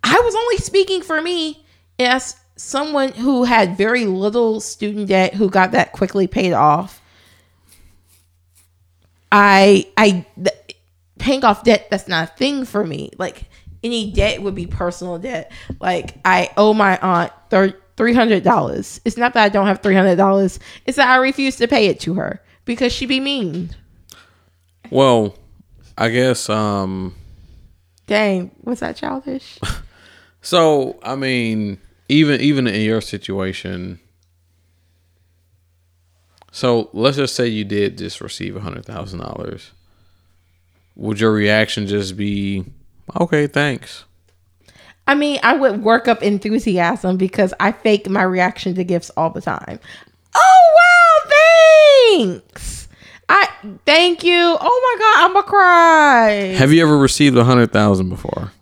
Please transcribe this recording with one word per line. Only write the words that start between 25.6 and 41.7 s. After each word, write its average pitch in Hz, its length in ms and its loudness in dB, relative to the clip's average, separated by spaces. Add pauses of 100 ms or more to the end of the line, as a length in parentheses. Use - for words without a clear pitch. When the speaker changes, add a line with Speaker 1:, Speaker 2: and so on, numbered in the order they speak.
Speaker 2:
I 113 120 0
guess, 123 380 -2
um, 95 640 -4 (920)
Speaker 1:
Dang, 202 440 -4 (140)
was 240 160 -8
that - 160 -10
childish? - 680 -12
Speaker 2:
<laughs> - 40 -8 (760)
So, 156 600 0
I 123 100 -8
mean, 113 640 -4 (300)
even, 147 320 2
even 135 260 0
in 107 140 -2
your 110 200 -2
situation, 92 1000 -10 (2500)
so 120 420 -2
let's 135 240 -2
just 135 180 -4
say 120 140 -2
you 107 160 -6
did 101 340 -4
just 92 220 -12
receive 95 360 -12
a 98 40 -12
hundred - 240 -14
thousand - 360 -14
dollars. - 500 -14 (1300)
Would 104 240 -8
your 110 120 2
reaction 107 540 0